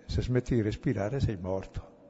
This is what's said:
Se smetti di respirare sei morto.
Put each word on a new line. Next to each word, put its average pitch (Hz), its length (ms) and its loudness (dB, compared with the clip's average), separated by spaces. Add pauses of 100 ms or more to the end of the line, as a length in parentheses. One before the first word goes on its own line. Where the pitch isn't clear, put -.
Se - 160 -2
smetti 123 320 2
di 120 80 4
respirare 107 580 0
sei 113 180 2
morto. 92 580 -6 (140)